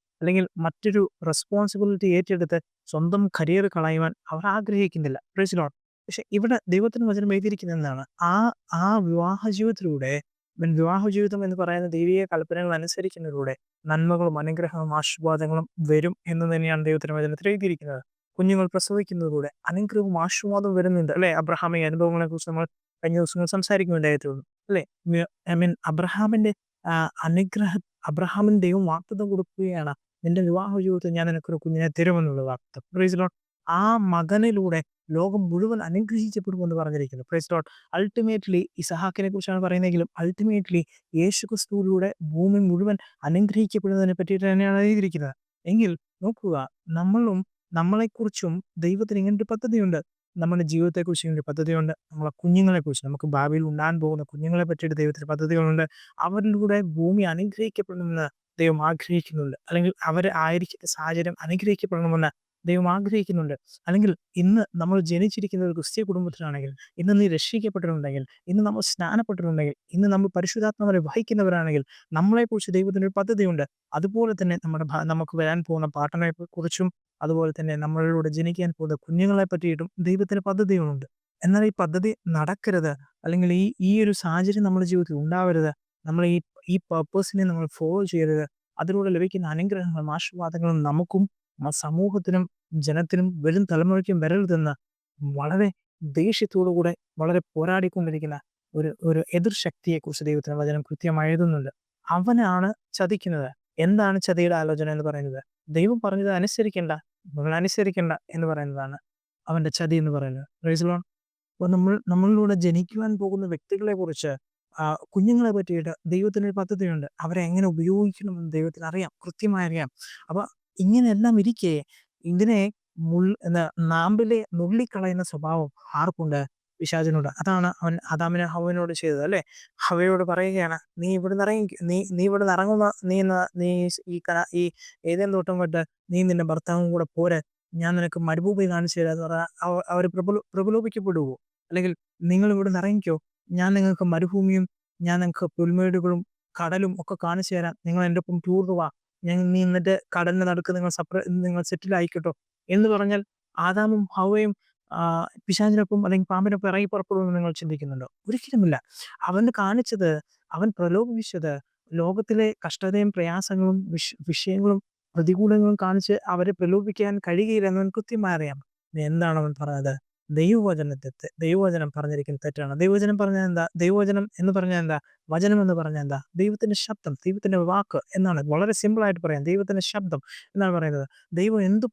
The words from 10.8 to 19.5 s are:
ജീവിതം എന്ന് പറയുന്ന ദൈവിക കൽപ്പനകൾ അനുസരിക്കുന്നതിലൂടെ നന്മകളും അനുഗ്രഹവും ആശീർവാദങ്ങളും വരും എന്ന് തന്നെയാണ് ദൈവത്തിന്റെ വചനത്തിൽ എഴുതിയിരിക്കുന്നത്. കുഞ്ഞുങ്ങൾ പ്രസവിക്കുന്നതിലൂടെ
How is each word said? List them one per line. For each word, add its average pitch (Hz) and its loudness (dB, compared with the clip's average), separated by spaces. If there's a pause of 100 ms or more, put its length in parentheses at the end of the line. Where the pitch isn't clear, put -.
ജീവിതം 202 0
എന്ന് 185 -2
പറയുന്ന 175 -2
ദൈവിക 175 2
കൽപ്പനകൾ 170 -2
അനുസരിക്കുന്നതിലൂടെ 160 -4 (300)
നന്മകളും 165 2
അനുഗ്രഹവും 160 -4
ആശീർവാദങ്ങളും 156 -2 (200)
വരും 156 2 (100)
എന്ന് 165 0
തന്നെയാണ് 160 0
ദൈവത്തിന്റെ 156 0
വചനത്തിൽ 151 -2
എഴുതിയിരിക്കുന്നത്. 170 -4 (360)
കുഞ്ഞുങ്ങൾ 190 4
പ്രസവിക്കുന്നതിലൂടെ 170 -2 (160)